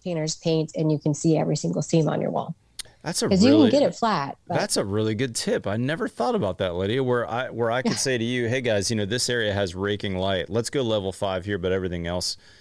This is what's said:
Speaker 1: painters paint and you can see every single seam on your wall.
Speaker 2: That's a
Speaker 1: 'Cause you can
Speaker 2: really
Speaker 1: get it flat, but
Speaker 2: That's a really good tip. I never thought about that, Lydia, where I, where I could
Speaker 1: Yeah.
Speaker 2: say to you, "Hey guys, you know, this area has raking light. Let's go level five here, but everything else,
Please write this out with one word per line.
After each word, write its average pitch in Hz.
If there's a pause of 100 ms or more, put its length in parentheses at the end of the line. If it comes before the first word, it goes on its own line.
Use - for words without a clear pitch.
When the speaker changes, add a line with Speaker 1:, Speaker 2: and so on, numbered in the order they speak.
Speaker 1:
painters 160
paint 160
and 156
you 151
can 151
see 156
every 156
single 165
seam 156
on 156
your -
wall. - (500)
Speaker 2:
That's 160
a 240
Speaker 1:
'Cause 190
you 247
can 302
Speaker 2:
really 254
Speaker 1:
get 277
it 180
flat, 175 (120)
but 123
Speaker 2:
That's 202
a -
really 107
good 120
tip. -
I 101
never 143
thought 240
about 98
that, 90
Lydia, 101
where 123
I, 117
where 113
I 123
could 226
Speaker 1:
Yeah. -
Speaker 2:
say 135
to 110
you, 120
"Hey 127
guys, 107
you 113
know, 104
this 117
area 113
has 98
raking 101
light. 92
Let's 113
go 147
level 104
five 95
here, 101
but 92
everything 90
else, 87 (260)